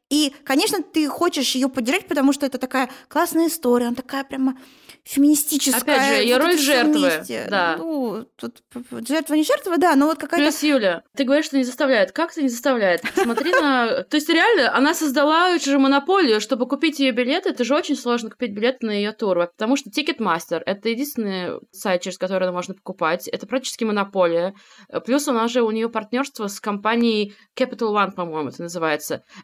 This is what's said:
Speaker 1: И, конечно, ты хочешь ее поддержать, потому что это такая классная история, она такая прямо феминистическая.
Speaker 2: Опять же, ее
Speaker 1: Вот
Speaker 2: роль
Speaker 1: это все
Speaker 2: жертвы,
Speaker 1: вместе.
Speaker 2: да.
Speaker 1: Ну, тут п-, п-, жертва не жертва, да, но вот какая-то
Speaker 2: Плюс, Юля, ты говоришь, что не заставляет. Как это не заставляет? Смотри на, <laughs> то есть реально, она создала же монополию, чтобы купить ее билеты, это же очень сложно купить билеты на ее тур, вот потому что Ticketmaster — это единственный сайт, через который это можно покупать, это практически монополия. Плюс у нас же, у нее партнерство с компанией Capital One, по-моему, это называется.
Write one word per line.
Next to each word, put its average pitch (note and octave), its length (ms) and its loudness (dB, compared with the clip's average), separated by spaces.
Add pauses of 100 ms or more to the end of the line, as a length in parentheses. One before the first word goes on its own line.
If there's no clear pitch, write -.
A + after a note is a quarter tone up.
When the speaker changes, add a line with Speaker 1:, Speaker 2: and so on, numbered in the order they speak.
(100)
Speaker 1:
И, C#4+ 220 0 (120)
конечно, F#4 380 0
ты D#4 240 -2
хочешь D4+ 480 -2
ее C4 140 0
поддержать, C4+ 400 -2
потому C#4+ 240 2
что C#4+ 140 -2
это C4 120 -6
такая - 300 -2 (200)
классная E4 380 2
история, B3 400 2
она A#3+ 80 -2
такая C4+ 300 -6
прямо C4+ 300 -2 (500)
феминистическая. C#4 760 2
Speaker 2:
Опять C4+ 280 2
же, C#4 160 2
ее A#3+ 120 4
Speaker 1:
Вот C#4 60 4
Speaker 2:
роль F4 120 4
Speaker 1:
это D#4 80 2
все C#4 100 2
Speaker 2:
жертвы, D4+ 260 4
Speaker 1:
вместе. A3 500 -2
Speaker 2:
да. F3 300 0
Speaker 1:
Ну, B3+ 480 -4 (100)
тут - 260 -12 (100)
п-, B3 80 -12
п-, A#3 260 -12
жертва D4+ 280 -2
не D#4 100 4
жертва, G4+ 340 0
да, D#4+ 160 4
но C#4 120 6
вот D#4 120 0
какая-то C#4+ 320 0
Speaker 2:
Плюс, D4+ 120 -4
Юля, A3 400 2 (140)
ты C#4 80 0
говоришь, D4 220 2
что C4+ 100 -6
не C4 80 4
заставляет. B3 480 0
Как E4 200 -4
это D#4+ 100 -4
не C4+ 60 2
заставляет? A#3 540 0 (120)
Смотри E4+ 380 0
на, C4 500 2
<laughs> - 80 -18
то D4+ 60 0
есть D4+ 120 0
реально, E4+ 480 4
она D4 180 2
создала D#4+ 640 2
же C#4 200 2
монополию, C#4 640 4
чтобы A3 260 -2
купить C#4+ 320 -2
ее C4 140 2
билеты, C#4+ 380 0
это B3 140 -2
же A#3+ 100 0
очень D4+ 220 0
сложно A#3+ 340 -4
купить A#3 220 -6
билеты A#3 340 -2
на G#3+ 40 -2
ее G#3 220 -2
тур, G3 260 0
вот F3 180 0
потому A#3 200 0
что G3+ 140 -10
Ticketmaster — F#3+ 760 -2
это G3+ 220 -4
единственный G#3+ 720 -4 (120)
сайт, F#3 300 -2
через F3+ 160 -8
который F#3 260 -2
это F3+ 80 -2
можно F3+ 220 -8
покупать, D#3+ 540 -4
это - 180 -8
практически B3+ 380 -6
монополия. G3 720 0 (500)
Плюс C#4+ 240 0
у C4+ 40 0
нас A#3 200 0
же, B3 100 2
у A3 80 0
нее A3+ 180 -2
партнерство A3+ 600 -6
с G3+ 120 -12
компанией G#3+ 720 0 (240)
Capital A#3+ 340 -2
One, G3+ 200 0
по-моему, D#3+ 360 -6
это F3 140 -12
называется. D#3+ 600 -4 (220)